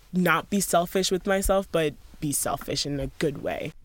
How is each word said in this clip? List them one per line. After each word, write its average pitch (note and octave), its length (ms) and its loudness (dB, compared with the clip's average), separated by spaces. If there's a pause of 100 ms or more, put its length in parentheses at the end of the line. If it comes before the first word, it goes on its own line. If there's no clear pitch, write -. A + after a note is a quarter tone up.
(140)
not F3 360 2
be G3+ 120 2
selfish F3+ 500 2
with F#3 160 -2
myself, G3 420 2
but D#3+ 240 2 (260)
be D3+ 120 -2
selfish - 540 -2
in C#3+ 160 -4
a C3+ 60 -2 (120)
good E3 240 -2
way. - 300 -4 (120)